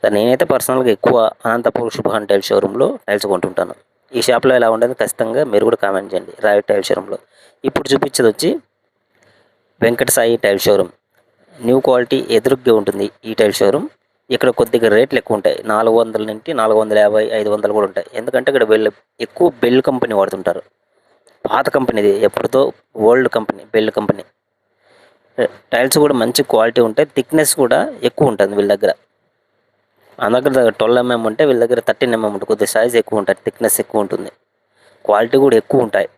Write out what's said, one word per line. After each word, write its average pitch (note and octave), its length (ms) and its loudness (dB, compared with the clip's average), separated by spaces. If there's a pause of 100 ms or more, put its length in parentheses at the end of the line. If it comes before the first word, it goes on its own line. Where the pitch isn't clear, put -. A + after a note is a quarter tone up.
(160)
నేనైతే B2 360 0
పర్సనల్గా B2+ 440 0
ఎక్కువ - 200 0 (320)
అనంతపూర్ A#2 480 -2
శుభాన్ G#2 340 -4
టైల్ G2 180 0
షోరూంలో G#2 400 0 (180)
టైల్స్ G#2 260 -4
కొంటుంటాను. F2+ 440 -4 (420)
ఈ - 100 -2
షాప్లో B2+ 300 2
ఎలా A#2 160 2
ఉండేది A#2+ 280 -2
ఖచ్చితంగా A2+ 500 -4
మీరు G#2 160 2
కూడా A#2 160 0
కామెంట్ G2 300 -4
చేయండి. - 200 -8 (120)
రాయల్ G#2 240 2
టైల్ G2+ 180 0
షోరూంలో G2 300 -4 (520)
ఇప్పుడు - 220 -6
చూపించేది C3+ 400 0
వచ్చి E3 180 -2 (1300)
వెంకట A#2+ 340 0
సాయి A#2 160 2 (120)
టైల్ G2 200 2
షోరూమ్. F#2+ 260 2 (760)
న్యూ B2+ 100 4 (100)
క్వాలిటీ B2+ 320 2 (200)
ఎదురుగ్గా B2+ 420 2
ఉంటుంది G2+ 260 -4 (220)
ఈ A2 100 -10
టైల్ G#2 220 2
షోరూమ్. C#3+ 260 0 (460)
ఇక్కడ B2+ 160 0 (120)
కొద్దిగా A2+ 360 2
రేట్లు C3+ 240 0
ఎక్కువ A2 180 -2
ఉంటాయి. F2 180 -2 (160)
నాలుగు A2+ 280 2
వందల A2 200 -4 (100)
నుండి G#2+ 180 -12 (120)
నాలుగు A2 220 2
వందల G#2+ 220 0
యాభై, G#2+ 180 2 (160)
ఐదు G#2 160 -2
వందలు G#2 240 -2
కూడా G2+ 120 0
ఉంటాయి. - 160 -8 (120)
ఎందుకంటే B2+ 320 -2
ఇక్కడ B2 220 2
వీళ్ళు A2 180 2 (360)
ఎక్కువ - 200 0 (160)
బెల్ B2 260 4
కంపెనీ A#2 320 -2
వాడుతుంటారు. F#2+ 400 -2 (840)
పాత B2+ 280 0
కంపెనీ C3 280 0
ఇది, G2+ 80 4 (160)
ఎప్పటిదో - 340 -2 (460)
ఓల్డ్ B2+ 300 4
కంపెనీ, G2+ 260 -6 (100)
బెల్ A2 240 0
కంపెనీ. G2+ 260 -4 (1500)
టైల్స్ B2+ 300 0
కూడా D3 180 2
మంచి A#2+ 220 0 (100)
క్వాలిటీ A#2 360 2
ఉంటాయి, D3+ 180 0 (100)
థిక్‌నెస్ D3+ 440 0
కూడా B2 180 2 (300)
ఎక్కువ C3 240 0
ఉంటుంది G2+ 260 -2
వీళ్ళ G2+ 160 0
దగ్గర. G2 180 0 (1300)
మన A2+ 280 0
దగ్గర B2+ 240 2 (100)
ట్వెల్వ్ A#2+ 220 2
ఎంఎం A#2+ 280 -2
ఉంటే A2 180 -2
వీళ్ళ B2+ 160 2
దగ్గర A#2 240 0
థర్టీన్ A#2 300 0
ఎంఎం A2 160 -2
ఉంటుంది. G2+ 180 -10
కొద్దిగా G#2+ 220 -2
సైజ్ A#2 280 0
ఎక్కువ G#2+ 200 -4
ఉంటుంది, - 260 -2
థిక్‌నెస్ A2 360 -4
ఎక్కువ G#2+ 200 -2
ఉంటుంది, - 260 -8 (800)
క్వాలిటీ A#2 380 2
కూడా A#2 160 4
ఎక్కువ B2 240 0
ఉంటాయి. G2+ 320 -2